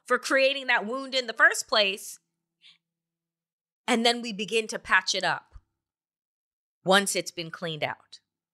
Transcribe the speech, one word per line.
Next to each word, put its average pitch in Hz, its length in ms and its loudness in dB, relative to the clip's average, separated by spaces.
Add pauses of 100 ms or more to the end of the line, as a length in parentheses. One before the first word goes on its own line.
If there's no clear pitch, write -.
for 247 120 2
creating 269 480 0
that 233 200 2
wound 262 280 -6
in 254 120 0
the 226 80 -8
first 330 340 4
place. 208 500 0 (1700)
And 233 200 2
then 240 160 2
we 233 100 -8
begin 214 360 -2
to 220 100 -10
patch - 360 0
it 185 100 -2
up 156 300 -4 (1300)
once 196 300 4
it's 180 160 -4
been 165 200 -10
cleaned 160 340 -6
out. - 360 -10 (340)